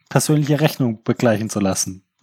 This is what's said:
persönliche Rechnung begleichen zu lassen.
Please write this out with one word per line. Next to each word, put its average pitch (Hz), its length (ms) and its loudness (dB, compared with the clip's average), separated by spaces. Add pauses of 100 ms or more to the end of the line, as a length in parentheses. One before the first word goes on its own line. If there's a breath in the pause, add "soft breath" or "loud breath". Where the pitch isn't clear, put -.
persönliche 147 520 2
Rechnung 131 420 0
begleichen 110 480 0
zu 104 100 -2
lassen. 95 420 -2 (200)